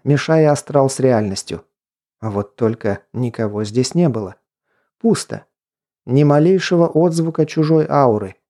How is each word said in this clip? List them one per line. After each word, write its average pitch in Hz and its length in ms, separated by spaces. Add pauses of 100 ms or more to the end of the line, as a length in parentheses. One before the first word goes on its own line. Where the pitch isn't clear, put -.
мешая 151 480
астрал 143 380
с - 100
реальностью. 107 640 (580)
Вот 101 340
только 110 440 (140)
никого 110 500
здесь 113 300
не 170 160
было. 107 260 (680)
Пусто. - 400 (600)
Ни 135 180
малейшего 170 640
отзвука 165 580
чужой 156 420
ауры, 110 480 (140)